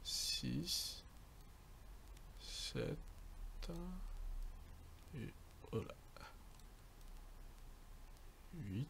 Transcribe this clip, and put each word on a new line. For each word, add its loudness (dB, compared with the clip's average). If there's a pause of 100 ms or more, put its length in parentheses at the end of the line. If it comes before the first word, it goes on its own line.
six, 6 (1400)
sept, 4 (2250)
et 2 (380)
voilà. 4 (2500)
Huit. 4